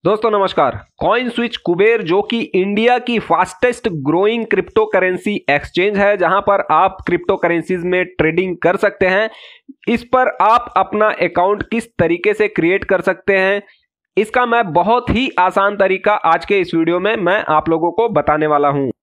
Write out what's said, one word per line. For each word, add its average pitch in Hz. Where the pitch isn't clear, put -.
दोस्तों 214
नमस्कार। 170
कॉइन 240
स्विच 233
कुबेर 208
जो 180
कि 233
इंडिया 202
की 240
फास्टेस्ट 190
ग्रोइंग 185
क्रिप्टो 214
करेंसी 185
एक्सचेंज 185
है, 202
जहां 180
पर 196
आप 185
क्रिप्टो 175
करेंसीज 170
में 180
ट्रेडिंग 175
कर 180
सकते -
हैं, 202
इस 240
पर -
आप -
अपना 208
अकाउंट 180
किस 226
तरीके 175
से 208
क्रिएट 185
कर 185
सकते 196
हैं, 190
इसका 240
मैं 233
बहुत 220
ही 254
आसान 196
तरीका 190
आज 170
के 202
इस 170
वीडियो 165
में 214
मैं 190
आप 156
लोगों 165
को 233
बताने 151
वाला 147
हूं। 139